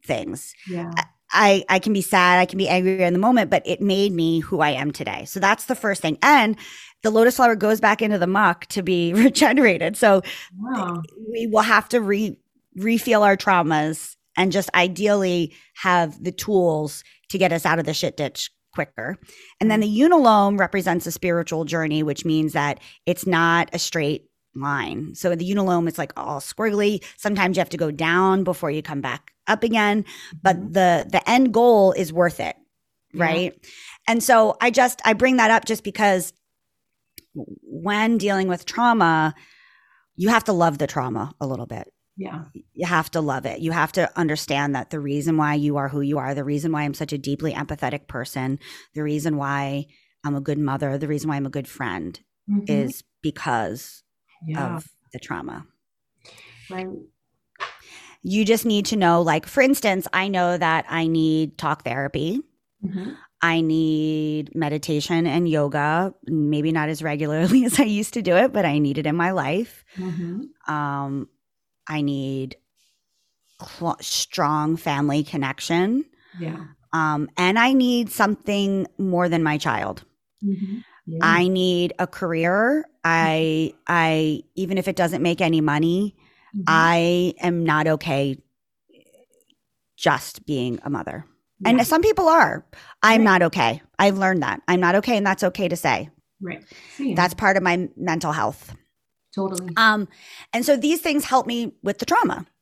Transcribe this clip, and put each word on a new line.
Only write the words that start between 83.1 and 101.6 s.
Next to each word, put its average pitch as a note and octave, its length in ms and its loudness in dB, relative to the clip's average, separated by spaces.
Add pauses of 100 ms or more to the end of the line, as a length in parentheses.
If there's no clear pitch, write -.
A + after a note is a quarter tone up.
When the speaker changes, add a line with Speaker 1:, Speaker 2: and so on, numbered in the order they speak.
Speaker 1:
I, D#3+ 580 0 (100)
even F#3+ 240 -4
if F3+ 100 -4
it F#3+ 80 -4
doesn't E3+ 260 -2
make F3 200 0
any E3 180 2
money, E3 560 0 (400)
Speaker 2:
Mm-hmm. G3+ 120 -6
Speaker 1:
I E3+ 760 2
am E3+ 220 0
not D#3 240 2
okay C#3 500 -2 (1600)
just - 500 -2
being B2 380 -4
a - 40 -8
mother. C#3 380 -8 (400)
And A#3+ 120 4
Speaker 2:
Yeah. B3+ 40 4
Speaker 1:
some D#4 180 2
people F#4+ 280 2
are. D#4+ 360 4 (380)
I'm A3+ 200 6
Speaker 2:
Right. - 20 4
Speaker 1:
not F#3+ 180 6
okay. D3 400 0 (160)
I've G3 200 4
learned F#3 260 0
that. - 240 -6
I'm F3+ 100 2
not F3+ 160 2
okay, G#3+ 220 2
and G3+ 100 0
that's F#3+ 160 0
okay F#3+ 240 -2
to E3+ 80 -2
say. D3 360 -2 (300)
Speaker 2:
Right. E3+ 220 -12 (340)
Same. C4 200 -4
Speaker 1:
That's - 180 0
part G3 220 2
of F#3 80 0
my F3+ 320 0
mental D#3+ 340 -4
health. D3 420 -4 (640)
Speaker 2:
Totally. F#3 420 -6
Speaker 1:
Um, G#3+ 300 2 (460)
and A#3 120 -2
so C#4+ 120 4
these D4 240 0
things D4+ 240 0
help - 240 0
me A#3 240 -4 (100)